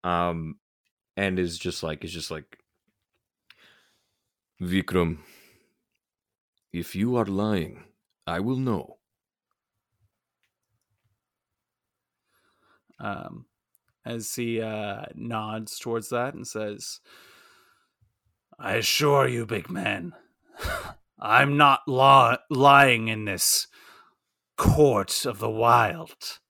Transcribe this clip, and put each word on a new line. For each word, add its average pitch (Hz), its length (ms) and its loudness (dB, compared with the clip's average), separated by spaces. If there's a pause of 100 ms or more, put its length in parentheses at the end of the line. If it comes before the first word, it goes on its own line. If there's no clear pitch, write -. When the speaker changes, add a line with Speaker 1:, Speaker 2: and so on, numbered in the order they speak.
Speaker 1:
Um, 85 560 -4 (560)
and 95 240 -2
is 85 180 -4
just - 240 -8
like, 78 220 -8
is 85 80 -12
just 82 180 -12
like, - 320 -16 (2000)
Speaker 2:
"Vikram, 90 580 0 (1500)
if 85 220 -10
you 117 220 -2
are 110 100 0
lying, 98 680 -4 (340)
I 82 120 -6
will 120 180 -4
know." 127 420 -4 (4000)
Speaker 3:
Um, - 460 -12 (580)
as 117 300 -10
he, 117 260 -4
uh, 107 540 -8
nods 110 640 -8
towards 113 300 -6
that 127 260 -4
and 131 120 -14
says, 107 540 -10 (1600)
"I 98 180 -4
assure 139 520 2
you, 117 180 -4
big 104 240 -6
man, 92 440 -6 (420)
<laughs> - 640 -12
I'm 139 380 4
not 139 300 6
li-, 131 520 6 (120)
lying 135 580 6
in 110 160 -6
this - 420 -2 (880)
court 135 720 2
of 110 120 -8
the 113 120 -4
wild." 113 1000 0